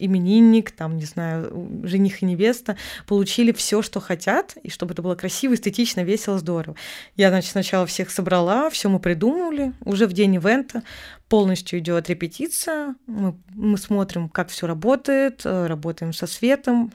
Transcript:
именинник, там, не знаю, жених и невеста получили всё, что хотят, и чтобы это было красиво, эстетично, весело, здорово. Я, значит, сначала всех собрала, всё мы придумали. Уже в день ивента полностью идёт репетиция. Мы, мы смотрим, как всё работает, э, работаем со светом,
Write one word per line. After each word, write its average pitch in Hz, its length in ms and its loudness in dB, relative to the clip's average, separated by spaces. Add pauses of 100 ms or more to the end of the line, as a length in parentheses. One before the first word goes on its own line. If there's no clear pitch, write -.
именинник, 214 680 6
там, 160 260 -6
не 156 80 -6
знаю, 165 640 -6 (160)
жених 190 380 2
и 190 40 0
невеста 208 500 0 (300)
получили 208 460 2
всё, 220 300 0
что 208 180 -6
хотят, 190 640 -2
и 175 80 -12
чтобы 180 240 -8
это 170 80 -8
было 180 120 -2
красиво, 185 380 -2
эстетично, 233 520 0
весело, 202 340 0
здорово. 160 380 -4 (400)
Я, 196 120 6
значит, 185 240 2
сначала 190 320 0
всех 180 260 -6
собрала, 190 600 2
всё - 180 -2
мы 190 120 2
придумали. 277 720 0 (120)
Уже 202 220 2
в 185 80 -2
день 196 220 4
ивента 226 460 0 (460)
полностью 185 500 2
идёт 170 300 -2
репетиция. 285 880 -4 (120)
Мы, 196 280 -2 (200)
мы 208 220 2
смотрим, 190 540 -2
как 180 180 -4
всё - 180 -8
работает, 262 800 0
э, 180 220 0
работаем 165 480 -4
со - 120 -6
светом, 240 680 2